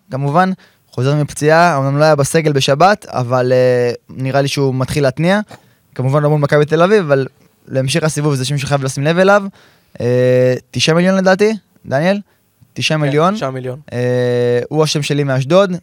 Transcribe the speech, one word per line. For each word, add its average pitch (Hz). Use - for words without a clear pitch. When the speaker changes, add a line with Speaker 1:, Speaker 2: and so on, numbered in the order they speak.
Speaker 1:
כמובן, 143
חוזר 135
מפציעה, 151
אומנם 139
לא 151
היה 156
בסגל 151
בשבת, 147
אבל, 127
אה, 123
נראה 131
לי 143
שהוא 135
מתחיל 131
להתניע, 165
כמובן 135
לא 147
מול 151
מכבי 147
תל 156
אביב, 196
אבל 139
להמשך 131
הסיבוב 151
זה 127
שם 139
שחייב 135
לשים 135
לב 165
אליו, 196
אה, 127
תשעה 151
מיליון 180
לדעתי, 190
דניאל? 160
Speaker 2:
כן, 208
Speaker 1:
תשעה 156
מיליון. 151
Speaker 2:
תשעה 165
מיליון. 127
Speaker 1:
אה, 117
הוא 156
השם 151
שלי 143
מאשדוד, 139